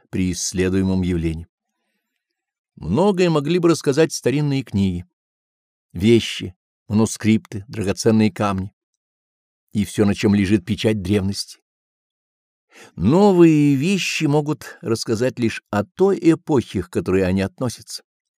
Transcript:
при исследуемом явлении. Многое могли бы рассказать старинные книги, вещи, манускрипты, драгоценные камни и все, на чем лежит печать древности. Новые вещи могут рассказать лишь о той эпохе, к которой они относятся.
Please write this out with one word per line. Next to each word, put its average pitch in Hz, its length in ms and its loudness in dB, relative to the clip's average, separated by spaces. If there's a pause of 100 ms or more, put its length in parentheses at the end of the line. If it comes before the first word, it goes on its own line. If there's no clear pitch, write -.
(100)
при 92 220 -2
исследуемом 95 680 -2
явлении. 85 480 -4 (1300)
Многое 175 540 0
могли 156 280 0
бы 170 120 2
рассказать 151 420 0
старинные 139 500 -2
книги, 95 440 -2 (840)
вещи, 107 640 0 (340)
манускрипты, 107 800 0
драгоценные 107 600 0
камни 98 420 -4 (1000)
и 104 120 0
все, 104 200 0
на 101 100 2
чем 104 200 2
лежит 101 300 2
печать 107 380 -2
древности. 95 560 -4 (1400)
Новые 160 800 4
вещи 165 500 -2
могут 147 560 -2
рассказать 117 580 -4
лишь 117 320 -4
о 104 140 -2
той 190 360 0
эпохе, 151 640 0
к - 80 -12
которой 95 340 0
они 95 180 0
относятся. - 600 -8 (360)